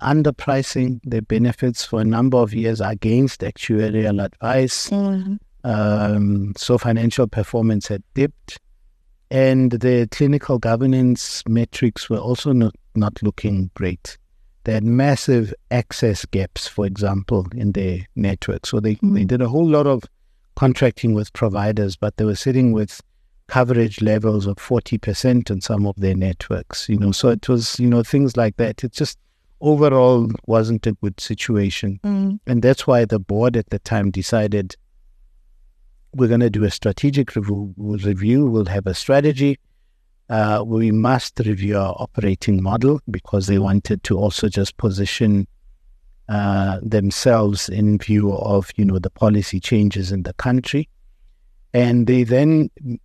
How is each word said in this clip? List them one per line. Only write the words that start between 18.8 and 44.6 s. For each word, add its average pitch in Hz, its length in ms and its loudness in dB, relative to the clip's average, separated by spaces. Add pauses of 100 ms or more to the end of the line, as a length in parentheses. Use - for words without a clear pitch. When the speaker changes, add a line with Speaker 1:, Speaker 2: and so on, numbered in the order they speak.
Speaker 1:
they 202 300 2
Speaker 2:
Mm. - 20 0
Speaker 1:
did 123 160 0
a 120 40 0
whole 156 200 0
lot 151 180 4
of 135 180 0 (560)
contracting 123 540 2
with 104 180 -2
providers, 104 640 -2
but 104 220 -4
they 110 80 0
were 104 100 0
sitting 127 380 2
with 107 260 -4 (480)
coverage 120 540 0
levels 107 440 2
of 98 140 -4
forty - 380 -2
percent 123 520 0
on 95 120 -4
some 104 260 -2
of 101 80 -4
their 95 180 0
networks, 92 760 -4
you 107 80 2
know. 104 160 2
So 127 160 2
it 113 180 0
was, 120 320 0
you 123 80 2
know, 120 160 4
things 139 320 0
like 113 220 0
that. 113 260 -4
It 123 80 -8
just - 260 -6 (440)
overall 131 680 4 (180)
wasn't 113 380 2
a 117 60 2
good 101 300 -6
situation. 101 840 -2
Speaker 2:
Mm. 196 420 -2
Speaker 1:
And 120 160 2
that's 127 240 4
why 120 200 4
the 107 140 0
board 110 360 0
at 110 140 -4
the 101 100 -4
time 101 320 -2
decided, 101 640 -2 (1400)
"We're 131 140 4
gonna 117 220 4
do 104 160 0
a 98 60 0
strategic 139 640 -2
review, 101 400 -6
review. 104 720 0
We'll 110 180 0
have 95 200 -4
a 92 80 -2
strategy. 143 640 2 (720)
Uh, 107 380 0
we 113 240 0
must 117 480 0
review 101 380 -2
our 95 200 -2
operating 98 640 -2
model," 117 380 2 (100)
because 95 380 -4
they 98 120 2
wanted 98 440 0
to 98 140 0
also 104 320 0
just 98 260 -2